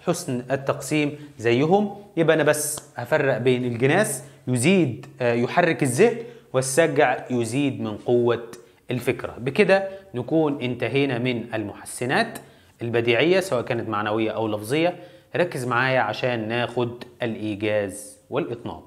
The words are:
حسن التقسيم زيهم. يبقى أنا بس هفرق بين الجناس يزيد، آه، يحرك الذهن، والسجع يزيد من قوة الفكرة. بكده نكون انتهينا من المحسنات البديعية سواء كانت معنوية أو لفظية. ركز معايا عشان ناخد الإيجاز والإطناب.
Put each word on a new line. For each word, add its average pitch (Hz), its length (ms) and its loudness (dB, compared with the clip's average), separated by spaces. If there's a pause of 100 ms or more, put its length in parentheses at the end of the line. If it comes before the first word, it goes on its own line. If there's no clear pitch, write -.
حسن 135 440 -4
التقسيم 143 680 -2 (200)
زيهم. 151 580 2 (200)
يبقى 160 200 6
أنا 156 60 4
بس 147 380 2 (160)
هفرق 135 420 2
بين 123 260 4
الجناس 135 580 2 (260)
يزيد، 127 580 2 (140)
آه، 120 140 2
يحرك 160 480 2
الذهن، 151 340 4 (360)
والسجع 135 800 2
يزيد 120 500 0
من 110 160 -4
قوة 120 540 0 (400)
الفكرة. - 480 -4
بكده 185 500 2 (260)
نكون 147 480 0
انتهينا 127 560 -2
من 120 360 -4
المحسنات 120 840 -4 (440)
البديعية 120 580 2
سواء 131 220 -2
كانت 113 260 -4
معنوية 107 420 -2
أو 110 180 -2
لفظية. 135 480 -2 (400)
ركز 156 280 -2
معايا 127 360 2
عشان 110 480 -2
ناخد 120 560 -2 (180)
الإيجاز 104 920 -4 (140)
والإطناب. 117 560 -6